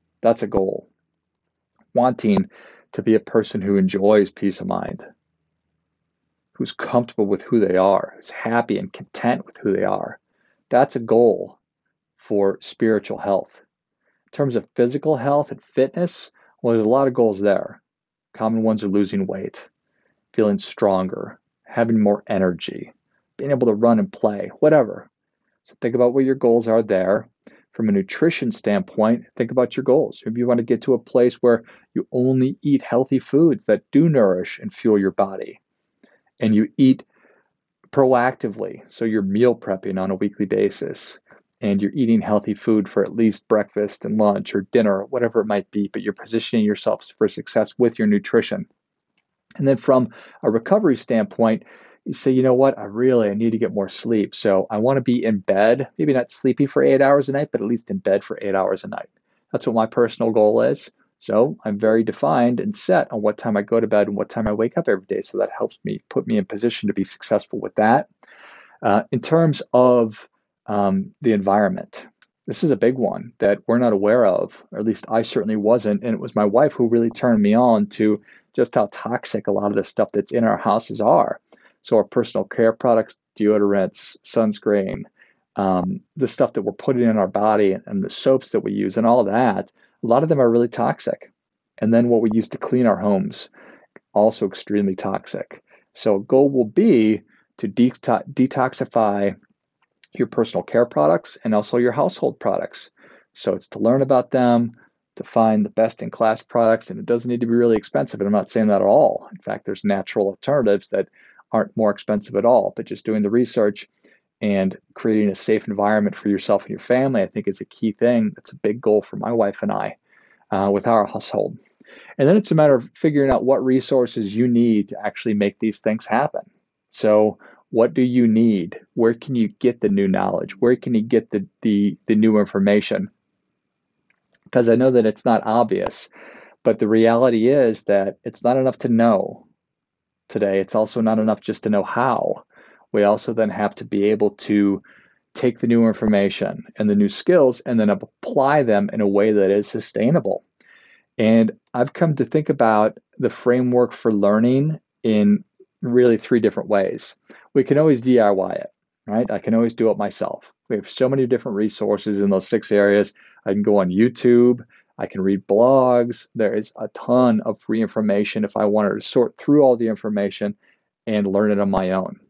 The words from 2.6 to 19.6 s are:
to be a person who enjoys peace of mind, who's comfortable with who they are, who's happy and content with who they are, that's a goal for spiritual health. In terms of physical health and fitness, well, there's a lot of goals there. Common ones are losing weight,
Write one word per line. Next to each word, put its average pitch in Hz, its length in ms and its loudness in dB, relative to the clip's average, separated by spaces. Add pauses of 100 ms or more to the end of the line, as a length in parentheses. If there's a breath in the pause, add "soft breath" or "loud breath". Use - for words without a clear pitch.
to - 80 -6
be 110 140 4
a 110 40 4
person 107 420 -2
who 98 140 -2
enjoys 98 560 2
peace 98 300 -6
of - 60 -10
mind, - 380 -8 (1500)
who's - 180 -8
comfortable - 540 -4
with 98 160 -4
who - 180 0
they 92 160 0
are, 95 400 2
who's - 140 -20
happy 117 480 -4
and 98 160 -10
content - 520 -4
with - 120 -20
who 101 160 -2
they 95 100 -2
are, 98 360 -6 (500)
that's 131 260 2
a 123 60 -4
goal 113 580 2 (580)
for 98 440 -2
spiritual 107 560 -2
health. - 440 -4 (640)
In - 40 -20
terms 135 240 -4
of 104 200 -4
physical 139 420 0
health 143 340 -2
and - 100 -14
fitness, - 720 -4 (300 soft breath)
well, 117 140 2
there's 113 100 2
a 107 40 2
lot 135 180 2
of 127 60 -2
goals 110 280 0
there. - 400 0 (520)
Common 110 300 -2
ones 107 200 0
are 101 60 -4
losing 98 360 -2
weight, 95 420 -10 (640)